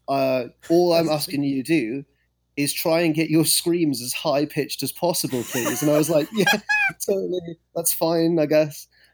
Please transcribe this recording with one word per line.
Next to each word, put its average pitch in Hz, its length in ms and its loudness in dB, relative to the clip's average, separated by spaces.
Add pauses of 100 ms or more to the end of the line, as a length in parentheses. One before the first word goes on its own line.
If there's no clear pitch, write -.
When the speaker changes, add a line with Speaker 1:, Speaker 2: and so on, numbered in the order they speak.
Speaker 1:
Uh, 131 380 0 (240)
all 175 240 4
I'm 165 140 2
Speaker 2:
That's 156 200 -2
Speaker 1:
asking 139 160 -4
you 139 180 -2
to 120 60 -8
do 139 380 -2 (500)
is 143 180 -2
try 165 280 2
and 165 120 2
get 156 160 -2
your 156 160 4
screams 165 560 0
as 123 120 -6
high-pitched 147 680 -2
as 135 100 -4
possible, 139 520 -2
please." 117 400 -4
And 147 80 4
I 151 60 4
was 156 120 2
like, 156 220 2
<laughs> - 20 -12
"Yeah, 208 260 2 (460)
totally. 180 520 -4 (180)
That's 170 180 0
fine, 165 460 2
I 151 60 2
guess." 151 420 0 (260)